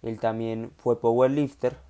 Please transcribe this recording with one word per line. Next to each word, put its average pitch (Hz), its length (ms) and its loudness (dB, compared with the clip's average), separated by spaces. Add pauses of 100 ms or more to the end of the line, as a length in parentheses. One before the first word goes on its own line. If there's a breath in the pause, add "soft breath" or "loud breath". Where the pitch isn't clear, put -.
él 113 180 -8
también 113 560 -4
fue 120 240 0
powerlifter 131 760 2 (120)